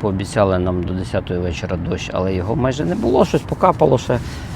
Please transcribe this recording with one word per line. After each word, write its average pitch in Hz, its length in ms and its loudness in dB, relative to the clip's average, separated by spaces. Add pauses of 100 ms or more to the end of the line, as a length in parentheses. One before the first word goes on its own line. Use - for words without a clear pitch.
пообіцяли 95 580 2
нам 90 240 0
до 87 100 -4
десятої 92 460 -2
вечора 90 380 -4
дощ, 85 360 -4
але 95 200 0
його 92 220 -2
майже 131 300 0
не 180 100 0
було. 220 300 4
Щось 151 160 0
покапало 156 560 4
ще, 123 220 0 (360)